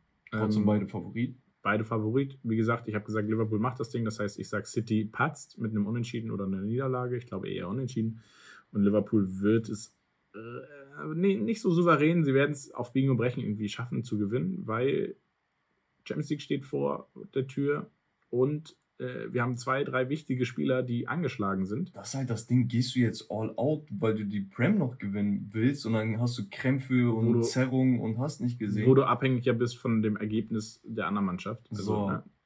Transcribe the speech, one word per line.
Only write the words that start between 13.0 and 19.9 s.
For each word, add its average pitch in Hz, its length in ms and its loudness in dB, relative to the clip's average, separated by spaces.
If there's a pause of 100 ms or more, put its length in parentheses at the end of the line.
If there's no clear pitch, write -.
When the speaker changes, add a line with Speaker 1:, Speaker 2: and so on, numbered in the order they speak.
Speaker 2:
und 127 60 4
Brechen 123 260 0
irgendwie 107 260 -2
schaffen 120 360 -6
zu 110 120 -4
gewinnen, 131 500 -2
weil 120 500 -2 (880)
Champions - 240 -4
League 151 120 -4
steht 139 220 -4
vor 139 440 -4 (260)
der 135 140 -2
Tür 143 420 -2 (400)
und, 143 460 0 (220)
äh, 123 340 -8
wir 123 100 2
haben 123 140 0
zwei, 131 260 0
drei 127 260 0